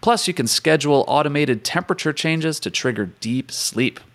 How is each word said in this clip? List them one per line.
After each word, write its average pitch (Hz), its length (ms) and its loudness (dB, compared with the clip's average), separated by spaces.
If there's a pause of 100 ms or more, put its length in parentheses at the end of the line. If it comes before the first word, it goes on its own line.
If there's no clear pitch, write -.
Plus, 240 260 2
you 180 60 -2
can 139 140 -2
schedule 147 600 4
automated 143 580 0
temperature - 500 -2
changes 160 460 -2
to - 100 -6
trigger 107 400 -2 (100)
deep 127 320 -4
sleep. - 480 -2 (140)